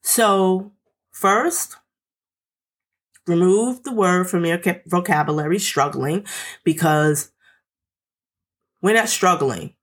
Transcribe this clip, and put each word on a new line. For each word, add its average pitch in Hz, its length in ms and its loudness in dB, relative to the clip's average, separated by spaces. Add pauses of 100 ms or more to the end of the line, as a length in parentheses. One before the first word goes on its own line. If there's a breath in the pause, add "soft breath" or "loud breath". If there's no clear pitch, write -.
So 196 680 0 (400)
first, 233 640 -2 (1500)
remove 190 560 2
the 277 80 -8
word 180 380 2
from 175 160 0
your 170 120 0
ca-, 175 280 -4
vocabulary, 156 760 0
struggling, 143 680 -2 (380 loud breath)
because 151 680 0 (1500 soft breath)
we're 208 140 2
not 220 140 2
struggling 151 720 0